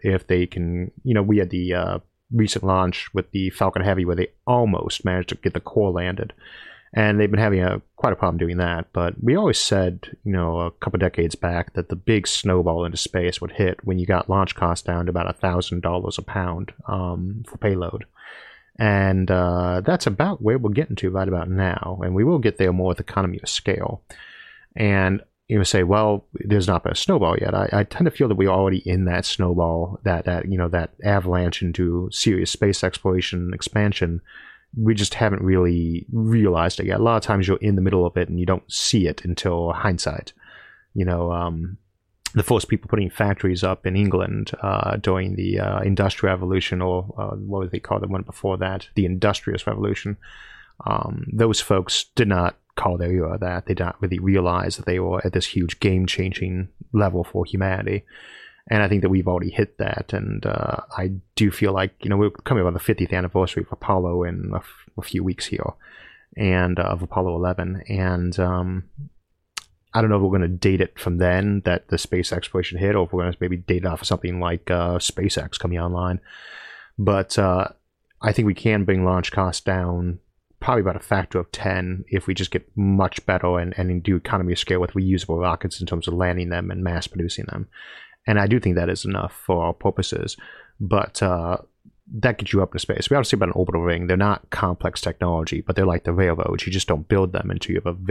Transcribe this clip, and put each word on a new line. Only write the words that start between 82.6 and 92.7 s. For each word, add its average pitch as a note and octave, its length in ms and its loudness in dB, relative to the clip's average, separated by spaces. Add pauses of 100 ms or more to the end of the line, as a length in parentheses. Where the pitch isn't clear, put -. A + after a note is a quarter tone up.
much G2 500 2
better F#2 260 2 (100)
and, F2 160 -4
and F2+ 260 -2
do F#2+ 140 2
economy F2+ 360 -2
of - 60 -4
scale F2+ 220 0
with F2 100 -2
reusable F#2 500 0
rockets F2+ 380 -2
in F2+ 80 -6
terms E2+ 200 -4
of E2+ 60 -2
landing F2+ 360 0
them F2+ 200 -4
and F#2 140 -6
mass F2 240 -4
producing - 380 -6
them. - 220 -8 (600)
And G#2+ 100 4
I G2+ 100 4
do A#2 120 4
think F2+ 160 2
that F2 140 0
is F2+ 160 -4
enough F#2+ 280 -4
for F2 300 -2
our E2+ 100 0
purposes. - 640 -2 (420)
But, G2 440 0
uh, F2+ 340 0 (540)
that A#2 260 0
gets - 140 -6
you F#2+ 100 4
up F#2 80 2
into - 100 -6